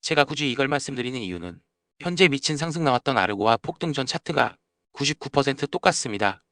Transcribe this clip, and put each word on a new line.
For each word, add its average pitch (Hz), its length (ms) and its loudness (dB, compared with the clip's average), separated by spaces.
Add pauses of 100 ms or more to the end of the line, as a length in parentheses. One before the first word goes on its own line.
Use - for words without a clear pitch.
제가 147 220 2
굳이 143 280 -2
이걸 135 160 -2
말씀드리는 131 520 -6
이유는 87 420 -10 (400)
현재 175 260 4
미친 143 300 4
상승 160 260 -4
나왔던 131 340 2
아르고와 101 400 2
폭등 - 360 -6
전 131 120 -2
차트가 139 520 -2 (340)
구십구 143 380 -6
퍼센트 139 380 0
똑같습니다. 104 840 -2